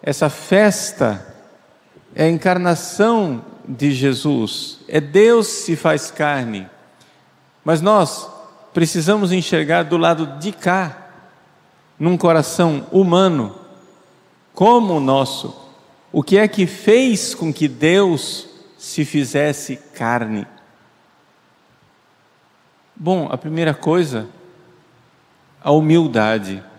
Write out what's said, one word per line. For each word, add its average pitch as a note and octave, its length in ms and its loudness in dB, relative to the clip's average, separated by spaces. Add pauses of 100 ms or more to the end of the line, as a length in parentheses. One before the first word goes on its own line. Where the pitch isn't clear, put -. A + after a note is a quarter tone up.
Essa D3 280 -2
festa - 1040 0 (760)
é - 120 0
a E3 40 2
encarnação F3+ 1120 0 (240)
de C#3 240 -2
Jesus, C3 960 -2
é D#3 140 0
Deus G#3 460 4
se - 280 -4
faz D3+ 340 -2
carne. A#2+ 600 -4 (920)
Mas D#3 180 0
nós G3 480 0 (420)
precisamos F3 600 0
enxergar E3+ 520 0
do D#3+ 140 -2
lado D#3+ 420 0
de F#3+ 120 -8
cá, F3+ 500 -4 (960)
num E3+ 200 0
coração E3 760 2
humano F3 640 2 (1000)
como G#3+ 440 2
o - 20 0
nosso, C3+ 560 -2 (560)
o - 100 0
que G3 160 2
é G#3+ 80 6
que G3+ 220 0
fez A#3 680 2
com D#3+ 200 -4
que D3+ 160 -2
Deus D#3+ 800 0 (300)
se - 280 -6
fizesse C#3 720 -2 (180)
carne. A2+ 500 -4 (2500)
Bom, E3+ 380 -4
a - 60 -6
primeira D#3+ 360 -2
coisa, C#3+ 540 -2 (1400)
a C#3+ 80 0
humildade. A2+ 880 2 (180)